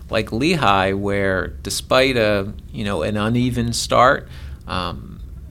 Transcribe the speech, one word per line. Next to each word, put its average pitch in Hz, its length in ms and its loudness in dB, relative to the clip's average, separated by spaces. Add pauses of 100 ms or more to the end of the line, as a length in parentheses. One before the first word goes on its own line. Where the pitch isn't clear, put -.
like 107 240 -2
Lehigh, 110 580 4
where 98 560 0
despite 127 720 0
a, 104 360 2 (180)
you 131 120 -8
know, 101 180 -2
an 104 140 -2
uneven 117 560 0
start, 123 560 2 (400)
um, 90 520 -6 (320)